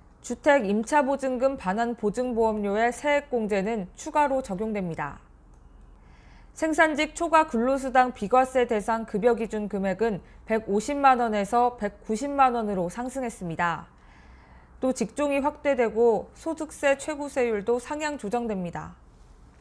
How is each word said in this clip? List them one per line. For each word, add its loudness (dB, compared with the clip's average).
주택 2
임차 2
보증금 -2
반환 -2
보증보험료의 0
세액 0
공제는 -2
추가로 0
적용됩니다. -6
생산직 2
초과 4
근로수당 2
비과세 2
대상 -2
급여 2
기준 -4
금액은 -2
백오십만 2
원에서 2
백구십만 0
원으로 -2
상승했습니다. -4
또 2
직종이 -2
확대되고 0
소득세 -2
최고세율도 -2
상향 -6
조정됩니다. -6